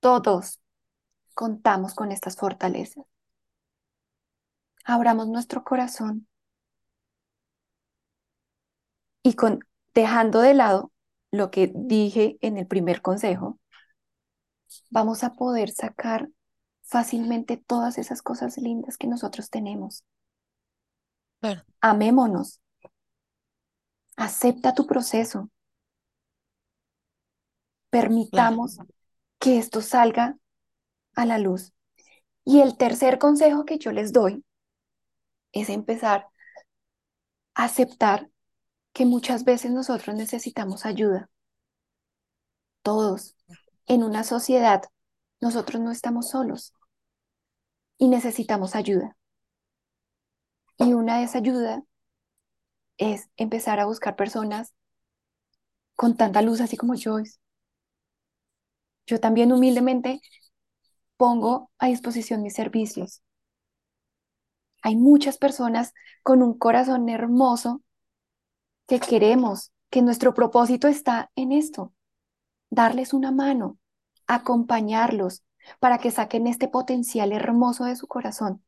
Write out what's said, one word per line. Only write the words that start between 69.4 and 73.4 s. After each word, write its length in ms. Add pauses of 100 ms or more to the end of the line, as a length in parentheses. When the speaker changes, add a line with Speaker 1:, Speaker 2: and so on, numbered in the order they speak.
Speaker 1:
que 120
nuestro 320
propósito 540
está 460
en 180
esto, 400 (800)
darles 440
una 180
mano, 460 (480)